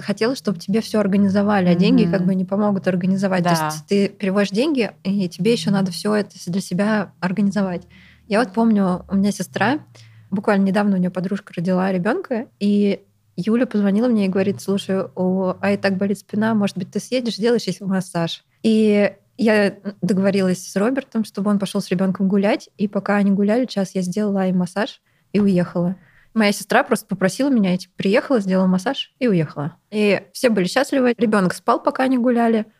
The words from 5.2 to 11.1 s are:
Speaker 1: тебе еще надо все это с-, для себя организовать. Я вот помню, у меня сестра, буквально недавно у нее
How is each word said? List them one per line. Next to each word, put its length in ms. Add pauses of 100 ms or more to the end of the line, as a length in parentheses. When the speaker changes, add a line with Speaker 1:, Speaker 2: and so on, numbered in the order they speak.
Speaker 1:
тебе 240
еще 180
надо 200
все 240
это 220
с-, 140
для 100
себя 600
организовать. 680 (400)
Я 120
вот 140
помню, 560
у 60
меня 160
сестра, 480 (520)
буквально 360
недавно 300
у 20
нее 120